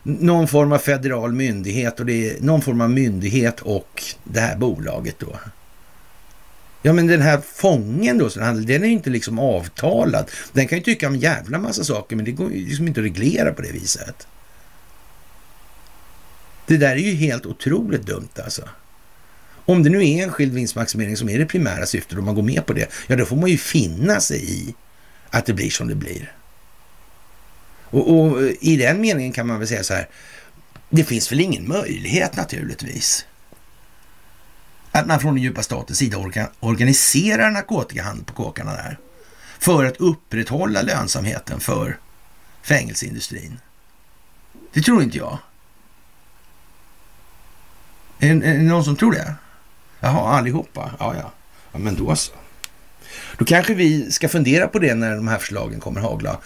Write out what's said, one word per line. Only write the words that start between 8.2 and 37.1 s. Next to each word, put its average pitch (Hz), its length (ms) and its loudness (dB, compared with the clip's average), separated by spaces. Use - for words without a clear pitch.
så - 100 -8
han, 110 260 -2
den 139 160 2
är 214 40 2
ju 233 60 4
inte 175 180 0
liksom 113 280 -4
avtalad. 127 920 0
Den 131 160 2
kan 165 100 -2
ju 170 60 -8
tycka 220 220 0
om 135 80 -2
en 131 60 -2
jävla 143 380 -2
massa 214 260 -6
saker, 110 320 -4
men 107 80 -2
det 120 80 -4
går 165 200 -4
ju 95 160 -6
liksom 147 200 -2
inte 135 120 -2
att 107 40 0
reglera 107 480 0
på - 100 -10
det 87 100 -10
viset. - 540 -8
Det 160 100 6
där 143 140 4
är 127 60 0
ju 190 180 0
helt 147 320 0
otroligt 170 560 -2
dumt 98 260 -8
alltså. - 240 -10
Om 180 180 6
det 147 80 6
nu 190 180 4
är 160 140 2
enskild 143 320 0
vinstmaximering 110 640 -4
som 110 120 -4
är 104 100 0
det 156 80 2
primära 131 400 -2
syftet - 320 -6
och 98 60 -2
man 104 100 0
går 104 80 0
med 135 240 0
på - 60 0
det, 107 160 -2
ja, 127 100 0
då 127 80 2
får 127 120 -2
man 180 140 2
ju 151 80 4
finna 135 600 0
sig - 300 -2
i 95 240 -6
att 117 160 0
det 117 60 2
blir - 180 -2
som - 180 -4
det 107 60 -4
blir. - 380 -8
Och, 160 340 4
och 151 240 4
i 160 160 4
den 139 240 2
meningen 151 320 0
kan 120 140 -4
man 117 120 -2
väl 107 100 -4
säga 107 140 -2
så 95 120 -4
här, 92 140 -4
det 156 140 4
finns 120 280 -4
väl 139 80 2
ingen 165 280 -2
möjlighet 185 680 -2
naturligtvis - 920 -6
att 151 120 0
man 156 140 2
från 143 140 2
den 127 80 2
djupa 127 200 -2
statens - 360 -6
sida 110 180 0
orga-, 95 340 -4
organiserar 139 920 2